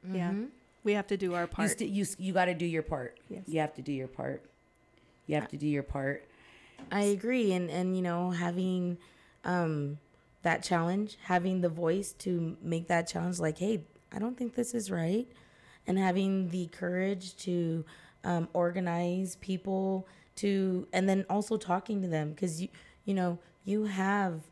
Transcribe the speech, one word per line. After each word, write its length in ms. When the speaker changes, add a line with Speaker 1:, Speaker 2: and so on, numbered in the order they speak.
Speaker 1:
Yeah. 180
Speaker 2:
Mm-hmm. 140
Speaker 1:
We 100
have 140
to 100
do 160
our 80
Speaker 3:
You 60
Speaker 1:
part. 240
Speaker 3:
st-, 200
you 120
s-, 160
you 140
gotta 200
do 120
your 180
part. 360
Speaker 1:
Yes. 180
Speaker 3:
You 120
have 160
to 60
do 100
your 160
part. 380
You 80
have 100
Speaker 2:
I 20
Speaker 3:
to 100
do 100
your 160
part. 420
Speaker 2:
I 100
agree. 500
And, 180
and, 280
you 40
know, 300
having, 680
um, 560
that 200
challenge, 600
having 360
the 100
voice 500
to 420
make 260
that 220
challenge, 300
like, 180
"Hey, 260
I 60
don't 180
think 180
this 180
is 160
right." 380
And 140
having 500
the 180
courage 760
to, 400
um, 300
organize 840
people 720
to, 560
and 160
then 200
also 280
talking 440
to 60
them, 280
'cause 260
you, 80
you 100
know, 240
you 180
have 680